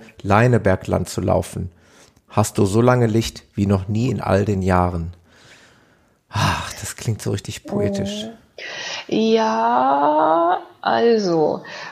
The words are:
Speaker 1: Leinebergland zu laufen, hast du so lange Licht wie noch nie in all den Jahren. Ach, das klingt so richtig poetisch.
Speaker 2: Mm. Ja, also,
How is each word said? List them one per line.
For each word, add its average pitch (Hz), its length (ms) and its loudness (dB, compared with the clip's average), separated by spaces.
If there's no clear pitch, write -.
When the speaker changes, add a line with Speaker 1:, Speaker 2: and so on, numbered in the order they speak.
Speaker 1:
Leinebergland 98 880 2
zu - 120 -6
laufen, 90 500 -2
hast - 300 -2
du 110 60 4
so 101 160 2
lange 123 260 4
Licht 110 360 -2
wie 101 100 0
noch 98 220 2
nie 110 220 -2
in - 120 -4
all 98 240 2
den 98 160 0
Jahren. 90 520 0
Ach, 92 500 -4
das - 160 -10
klingt 107 260 -6
so 110 100 -4
richtig - 340 -8
poetisch. 202 600 -4
Speaker 2:
Mm. 226 40 -12
Ja, 262 1500 2
also, 202 840 2